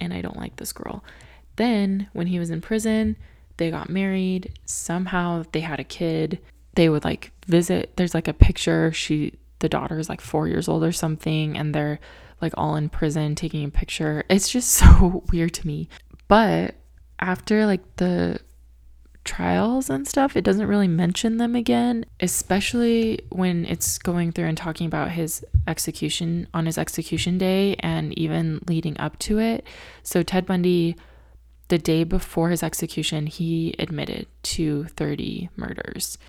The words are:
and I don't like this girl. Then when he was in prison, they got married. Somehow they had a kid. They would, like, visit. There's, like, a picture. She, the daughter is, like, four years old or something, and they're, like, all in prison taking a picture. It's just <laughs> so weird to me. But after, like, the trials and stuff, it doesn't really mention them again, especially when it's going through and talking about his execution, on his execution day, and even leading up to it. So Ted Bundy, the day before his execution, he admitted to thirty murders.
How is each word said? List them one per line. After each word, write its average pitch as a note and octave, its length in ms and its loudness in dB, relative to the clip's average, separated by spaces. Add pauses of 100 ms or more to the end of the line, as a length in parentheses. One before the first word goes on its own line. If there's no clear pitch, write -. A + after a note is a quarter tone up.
and F3 140 -4
I F3+ 80 -6
don't - 160 -8
like - 180 -10
this - 160 -10
girl. - 320 -12 (520)
Then G3+ 580 0
when F3 120 -2
he F3+ 120 -2
was E3+ 120 -4
in E3 120 -6
prison, A3 540 0 (420)
they E3 120 0
got - 200 -8
married. F#3 760 -2
Somehow F3 880 -4
they D#3+ 80 -2
had D#3+ 180 -6
a C3 60 -10
kid. D#3+ 560 -2 (340)
They E3+ 140 8
would, D3+ 160 2
like, - 280 -4 (140)
visit. F3 500 2
There's, F3+ 180 0
like, E3 140 0
a D#3 60 -4
picture. E3 580 6
She, D3+ 420 -2 (260)
the D#3+ 80 0
daughter D3+ 300 -2
is, D#3 100 -6
like, D#3+ 140 -10
four D#3 260 -2
years - 200 -2
old D#3+ 160 0
or E3 80 0
something, D#3 640 -4
and D3+ 180 -4
they're, D3 260 -4 (400)
like, E3 160 -4
all D3+ 200 -2
in D3+ 120 -2
prison D3+ 460 -2
taking D3+ 300 -6
a D3 60 -6
picture. - 580 -4
It's G3 200 4
just B3 220 -2
<laughs> - 20 4
so - 580 10
weird E3+ 240 2
to - 120 -8
me. D#3 220 -6 (400)
But F#3+ 460 4 (460)
after, G#3+ 460 0
like, F#3+ 300 -2
the F3+ 440 0 (840)
trials G3+ 680 0
and C4+ 160 -4
stuff, C#4 300 0
it F#3 80 0
doesn't G3+ 240 2
really G3+ 180 2
mention F3+ 520 0
them A#3+ 180 0
again, A#3+ 480 0 (160)
especially A3+ 1000 0 (100)
when F3+ 340 0
it's - 340 -4
going F3 320 -2
through E3+ 140 -4
and D#3+ 120 -2
talking E3+ 300 -6
about D#3 240 -2
his E3 340 -4 (220)
execution, E3 880 -4
on E3 120 -2
his D#3+ 120 -4
execution E3 580 -2
day, F#3+ 440 2
and D#3+ 360 -4
even D#3+ 520 -2
leading D#3+ 320 -2
up D3+ 180 -6
to G#3+ 200 -2
it. A3+ 280 -2 (380)
So - 180 2
Ted F#3 240 0
Bundy, F3 480 2 (760)
the F3 100 4
day E3 260 2
before E3+ 460 0
his E3+ 120 0
execution, D#3+ 640 -4
he E3 540 -2
admitted - 480 -6 (140)
to D3+ 420 -2
thirty D#3 720 -6
murders. - 600 -10 (100)